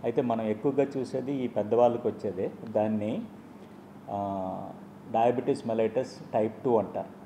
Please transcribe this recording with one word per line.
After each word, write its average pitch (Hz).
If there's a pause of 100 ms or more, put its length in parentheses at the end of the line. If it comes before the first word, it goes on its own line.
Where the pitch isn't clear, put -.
అయితే 120
మనం 117
ఎక్కువగా 131 (100)
చూసేది 127
ఈ 127
పెద్దవాళ్ళకి 117
వచ్చేదే. 104 (180)
దాన్ని, 110 (880)
ఆ, 98 (420)
diabetes 123
mellitus 113
type 110
two 120
అంటారు. 95